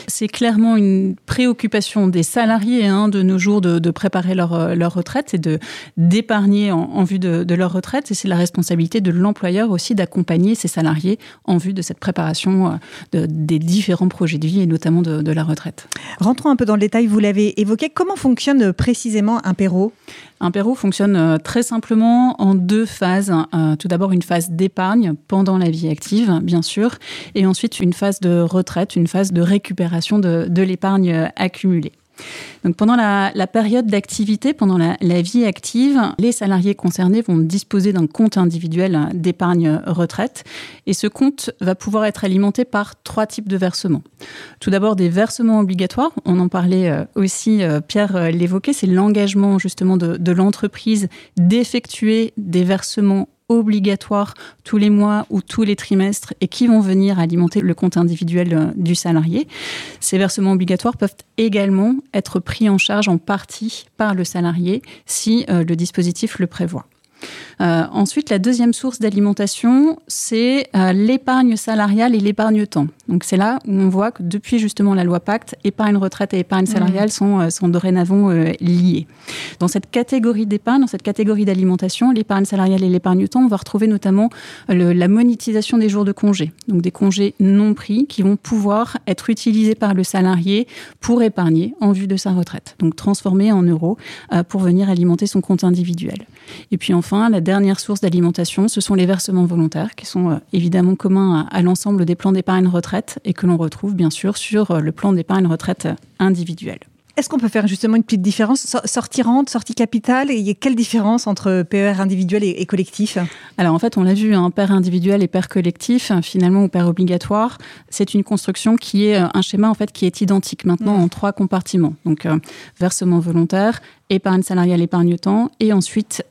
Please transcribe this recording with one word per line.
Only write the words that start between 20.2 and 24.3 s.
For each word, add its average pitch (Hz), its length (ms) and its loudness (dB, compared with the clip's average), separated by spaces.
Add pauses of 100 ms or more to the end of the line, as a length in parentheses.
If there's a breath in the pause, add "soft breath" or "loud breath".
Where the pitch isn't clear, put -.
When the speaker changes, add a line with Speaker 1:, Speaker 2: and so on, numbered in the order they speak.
Speaker 1:
Un 175 120 -2
perro 202 240 0
fonctionne, 202 400 0
euh, 160 220 4
très 233 260 -2
simplement 233 760 2
en 196 140 4
deux 196 320 2
phases. 196 480 -2 (220)
Euh, 156 200 2
tout 170 120 -6
d'abord, 185 240 0
une 180 100 2
phase 170 300 -2